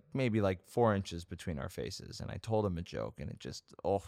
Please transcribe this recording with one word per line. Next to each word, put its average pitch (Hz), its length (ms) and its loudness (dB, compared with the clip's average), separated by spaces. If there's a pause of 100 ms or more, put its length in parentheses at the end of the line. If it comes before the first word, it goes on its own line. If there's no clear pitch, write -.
(120)
maybe, 123 280 2
like, 95 220 2
four 113 320 6
inches 87 300 -2
between 85 340 -6
our 87 100 -4
faces. - 520 -8
And - 100 -6
I - 60 -6
told 110 280 2
him 90 120 0
a 85 40 -2
joke, 58 380 -6
and 71 100 -6
it - 100 -10
just, - 340 -12 (100)
oh, 98 240 2